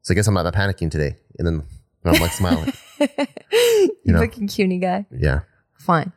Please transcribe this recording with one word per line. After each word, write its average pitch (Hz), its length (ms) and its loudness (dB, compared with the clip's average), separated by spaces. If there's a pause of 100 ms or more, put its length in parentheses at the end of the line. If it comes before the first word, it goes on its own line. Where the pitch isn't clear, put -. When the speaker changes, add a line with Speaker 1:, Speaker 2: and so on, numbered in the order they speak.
Speaker 1:
So - 100 -4
I - 20 4
guess 101 120 2
I'm 101 80 2
not 90 100 2
that 85 100 -2
panicky 98 340 -2
today." 76 280 -2 (220)
And 87 80 -2
then 80 160 -2 (420)
I'm, - 160 4
like, 82 120 0
smiling. - 400 -2 (280)
Speaker 2:
<laughs> 285 80 0 (440)
You 440 520 4
Speaker 1:
You - 80 2
know? 82 80 4
Speaker 2:
fucking 233 280 -2
cuny 185 300 0
guy. 185 320 -4
Speaker 1:
Yeah. 73 300 -2 (380)
Speaker 2:
Fine. 170 380 -2